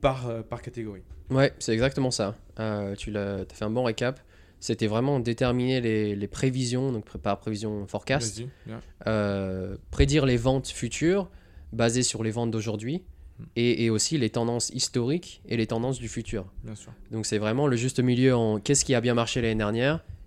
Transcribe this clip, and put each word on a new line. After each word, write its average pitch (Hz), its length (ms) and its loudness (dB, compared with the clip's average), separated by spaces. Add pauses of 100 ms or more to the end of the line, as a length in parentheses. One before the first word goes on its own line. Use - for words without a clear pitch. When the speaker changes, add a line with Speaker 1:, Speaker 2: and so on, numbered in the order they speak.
Speaker 1:
par, 131 280 0
euh, 113 140 -6
par - 200 -10
catégorie. 110 400 -10 (280)
Speaker 2:
Ouais, 135 280 4
c'est - 140 0
exactement 127 380 2
ça. 101 260 -2 (240)
Euh, 104 340 -2
tu - 160 -8
l'as, 101 340 -4
t'as - 100 -18
fait - 100 -8
un 107 60 -2
bon 123 140 0
récap. 123 360 -2 (400)
C'était 113 260 0
vraiment 123 320 2
déterminer 123 640 0
les, 107 340 2
les 101 140 -4
prévisions, 131 640 0
donc 107 120 -4
pré-, - 140 -14
par 101 220 -2
prévision 107 480 -6
forecast. 113 500 -2
Speaker 1:
Vas-y, 123 100 -10 (180)
bien. 113 140 -12 (280)
Speaker 2:
Euh, 98 680 -2 (140)
prédire 143 360 4
les 123 100 6
ventes 131 320 2
futures 170 640 -2 (420)
basées 117 320 2
sur 113 180 -2
les 110 80 0
ventes 117 200 -2
d'aujourd'hui 110 520 -4 (360)
Speaker 1:
Hmm. 110 60 -14 (120)
Speaker 2:
et, 120 280 4
et 113 40 4
aussi 113 300 2
les 113 100 2
tendances 117 460 0
historiques 135 720 -2
et 120 80 -2
les 113 100 2
tendances 120 320 -2
du 117 120 -8
futur. 110 340 -6 (200)
Speaker 1:
Bien 113 100 -10
sûr. - 180 -18 (180)
Speaker 2:
Donc 110 140 -4
c'est 107 140 0
vraiment 113 280 2
le 127 100 4
juste 123 220 -2
milieu 127 380 6
en 110 240 2
qu'est-ce 143 240 2
qui 131 100 2
a 120 60 4
bien 120 140 2
marché 117 260 0
l'année 113 140 2
dernière 113 500 0 (220)